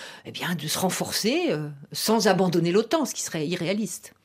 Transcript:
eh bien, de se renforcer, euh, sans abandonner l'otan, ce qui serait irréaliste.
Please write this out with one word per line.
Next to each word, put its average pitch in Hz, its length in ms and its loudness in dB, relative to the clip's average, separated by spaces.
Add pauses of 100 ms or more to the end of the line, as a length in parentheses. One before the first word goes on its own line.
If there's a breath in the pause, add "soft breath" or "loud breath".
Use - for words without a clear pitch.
(260 loud breath)
eh - 60 -14
bien, 165 220 -4
de 151 140 -4
se - 100 -2
renforcer, 202 720 0
euh, 151 200 -2 (220)
sans 220 360 2
abandonner 175 440 4
l'otan, 233 340 4
ce - 100 -6
qui - 80 -6
serait 160 240 -4
irréaliste. 175 640 -4 (120)